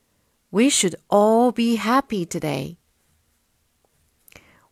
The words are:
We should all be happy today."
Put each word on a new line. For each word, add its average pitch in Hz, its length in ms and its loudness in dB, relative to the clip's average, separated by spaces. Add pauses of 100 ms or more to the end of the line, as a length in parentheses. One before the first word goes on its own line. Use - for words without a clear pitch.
(500)
We 240 200 2
should 180 260 -2 (120)
all 226 440 4
be 233 240 -2
happy 220 480 -2
today." 151 540 -8 (1900)